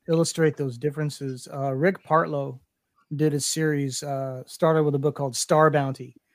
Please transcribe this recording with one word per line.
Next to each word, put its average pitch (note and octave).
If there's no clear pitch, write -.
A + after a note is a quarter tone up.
illustrate D#3+
those B2+
differences. C#3
Uh, C#3
Rick E3+
Partlow D3
did D3+
a C#3+
series, C#3+
uh, C3+
started D#3+
with C#3+
a C#3
book C#3+
called C3
Star D#3
Bounty. C3+